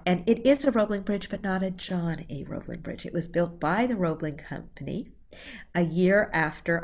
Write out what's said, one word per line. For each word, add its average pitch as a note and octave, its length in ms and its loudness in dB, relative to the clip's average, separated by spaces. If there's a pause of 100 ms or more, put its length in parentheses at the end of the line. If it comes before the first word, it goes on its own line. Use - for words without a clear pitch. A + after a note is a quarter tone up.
and F3+ 220 2
it A3+ 180 4
is C#4 200 6
a C#4 60 4
Roebling G#3 320 2
Bridge, G3+ 260 -4
but - 140 -6
not F#3+ 200 0
a F#3+ 80 0
John E3+ 580 -4
A. C#3+ 140 -8
Roebling - 380 -10
Bridge. - 240 -10
It - 80 -10
was E3+ 160 -2
built E3+ 300 0
by F#3 260 2
the B3+ 100 0
Roebling D#3+ 420 -2
Company - 720 -10 (640)
a F3 100 4
year F3+ 500 4
after D#3+ 500 0